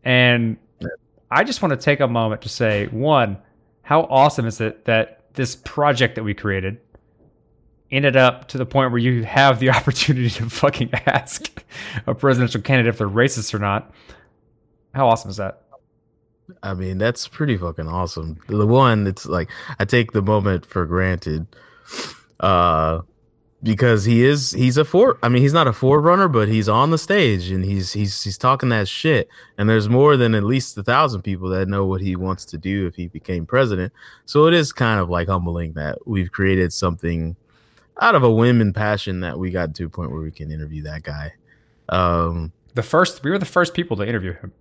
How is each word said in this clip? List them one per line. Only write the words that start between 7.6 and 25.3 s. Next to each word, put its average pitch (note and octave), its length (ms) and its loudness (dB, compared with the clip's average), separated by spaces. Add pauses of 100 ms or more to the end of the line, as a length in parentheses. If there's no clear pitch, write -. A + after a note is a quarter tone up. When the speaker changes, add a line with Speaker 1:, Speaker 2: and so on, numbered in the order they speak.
Speaker 1:
ended C3+ 260 2
up B2+ 320 4
to C3 100 -8
the B2 80 -2
point C3 240 0
where A#2+ 100 0
you A#2+ 240 2
have C3+ 340 4
the B2+ 120 4
<laughs> - 0 -
opportunity B2+ 580 0
to A2+ 220 -4
fucking C#3 400 0 (160)
ask - 580 -4 (420)
a A#2 80 -2
presidential B2 460 0
candidate A#2+ 320 2
if - 60 -6
they're G#2 100 -2
racist A2+ 460 0
or G#2+ 40 -4
not? G2+ 320 -2 (1040)
How C3+ 140 2
awesome A2+ 220 0
is F#2+ 80 -10
that? F#2+ 220 -8 (1040)
Speaker 2:
I G2 120 -6
mean, F#2 240 -8
that's A#2 300 -2
pretty C#3+ 280 -2
fucking E2 320 -6
awesome. E2 480 -6 (120)
The G#2 180 0
one, A#2 400 4
it's F#2+ 180 -6
like, E2+ 240 -4 (300)
I G2+ 80 0
take A#2+ 260 2
the G#2+ 80 0
moment G2 460 0
for F2+ 180 -4
granted, F2 640 -2 (920)
uh, E2 600 2 (640)
because A2 420 2
he A#2 200 4
is, C#3 260 2
he's B2+ 260 2
a D#3 80 4
fore-, G#3+ 380 2
I A#2 60 0
mean, B2 120 4